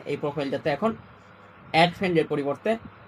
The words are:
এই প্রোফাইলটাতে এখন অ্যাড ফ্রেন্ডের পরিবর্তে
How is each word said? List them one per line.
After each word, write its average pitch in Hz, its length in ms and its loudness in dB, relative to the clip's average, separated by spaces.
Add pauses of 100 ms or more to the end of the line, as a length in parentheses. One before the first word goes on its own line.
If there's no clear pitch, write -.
এই 143 120 -4
প্রোফাইলটাতে 139 540 -4
এখন 214 240 0 (800)
অ্যাড 170 220 6
ফ্রেন্ডের 170 320 2
পরিবর্তে 147 500 -2 (300)